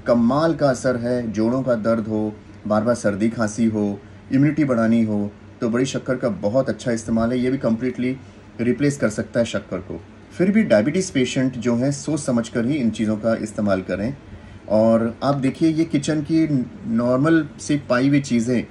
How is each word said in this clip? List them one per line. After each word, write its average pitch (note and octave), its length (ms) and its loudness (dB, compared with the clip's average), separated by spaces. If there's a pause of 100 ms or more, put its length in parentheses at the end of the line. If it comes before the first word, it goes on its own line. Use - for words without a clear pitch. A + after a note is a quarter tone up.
कमाल C3 480 4
का C#3+ 160 2
असर B2 260 0
है। A#2+ 360 -2
जोड़ों A2+ 300 0
का B2 120 0
दर्द A2+ 320 0
हो, G#2+ 300 -2 (300)
बार G#2+ 160 2
बार A#2+ 120 2
सर्दी G#2 340 0
खांसी A2+ 360 -2
हो, G#2 360 0 (320)
immunity D3 320 2
बढ़ानी A#2 400 2
हो, G#2 280 -2 (280)
तो A#2+ 80 -2
बड़ी A#2+ 160 0
शक्कर C3 320 -4
का B2 120 -2
बहुत G#2 400 0
अच्छा A#2 240 -4
इस्तेमाल A2+ 380 0
है। B2+ 80 0
ये B2+ 120 0
भी C3+ 80 0
completely B2 580 -2 (440)
replace B2 360 0
कर A#2 120 0
सकता G#2+ 320 -4
है A#2 60 0
शक्कर - 320 -6
को। E2+ 220 -10 (380)
फिर F#3 120 2
भी G#3+ 120 4
diabetes D3 500 2
patient C3 440 0
जो A#2 200 0
हैं C3 160 0
सोच D3 280 -4
समझ A#2 280 0
कर A#2 160 -2
ही C3 100 0
इन A#2+ 160 0
चीज़ों G#2+ 260 -2
का A2+ 180 0
इस्तेमाल G#2 480 -2
करें। F#2+ 340 -4 (520)
और A2+ 540 4
आप C#3 120 2
देखिए C3+ 360 0
ये D#3+ 140 2
kitchen D#3 360 0
की D3+ 460 0 (200)
normal C3 640 2 (120)
सी D3 160 -2
पाई C3 320 0
हुई C#3+ 120 4
चीज़ें A#2+ 500 0